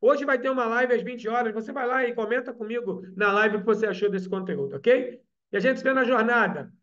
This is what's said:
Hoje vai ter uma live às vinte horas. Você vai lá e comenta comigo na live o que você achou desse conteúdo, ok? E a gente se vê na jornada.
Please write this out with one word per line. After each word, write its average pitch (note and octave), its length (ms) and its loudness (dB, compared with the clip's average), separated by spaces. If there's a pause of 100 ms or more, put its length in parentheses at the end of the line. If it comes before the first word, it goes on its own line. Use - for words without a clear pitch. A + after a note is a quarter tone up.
Hoje C#4+ 240 4
vai C4+ 120 2
ter C4 120 -2
uma C4 160 0
live B3 280 2
às A3 80 2
vinte A3+ 280 -8
horas. A#3 240 0
Você A3 180 -8
vai C4 160 -4
lá C4 180 0
e A#3+ 80 -2
comenta A#3+ 400 -4
comigo G#3+ 480 -6 (140)
na G3+ 160 2
live G#3 240 2
o G#3 60 0
que F3+ 40 -6
você A3 200 2
achou G3+ 240 0
desse F#3 180 -4
conteúdo, D3+ 480 -4
ok? B3+ 460 2 (320)
E - 20 0
a G3+ 60 2
gente B3+ 160 2
se C4 80 -10
vê C4+ 80 2
na C4 100 2
jornada. A3+ 680 2 (140)